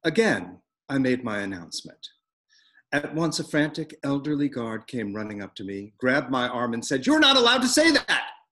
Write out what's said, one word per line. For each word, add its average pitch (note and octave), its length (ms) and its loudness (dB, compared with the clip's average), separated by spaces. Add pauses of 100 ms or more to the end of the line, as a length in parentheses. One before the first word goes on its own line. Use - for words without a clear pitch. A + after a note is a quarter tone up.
Again, C3+ 560 0 (280)
I C#3 100 -4
made B2+ 260 2
my G#2+ 160 -4
announcement. F#2+ 680 -10 (840)
At D3 220 -2
once, D#3 260 -2
a E3 40 -4
frantic D3+ 600 -4
elderly C#3+ 460 -2
guard A2+ 380 -8
came G#2+ 260 -6
running G#2+ 280 -8
up G2 140 -12
to - 80 -14
me, G2 340 -10
grabbed C3 340 0
my B2 160 0
arm, B2 260 -2
and A#2 100 -4
said, C3+ 220 -2
You're D4+ 140 4
not C#4 180 6
allowed B3 240 6
to B3+ 60 2
say D#4 240 6
that! F3+ 320 2 (280)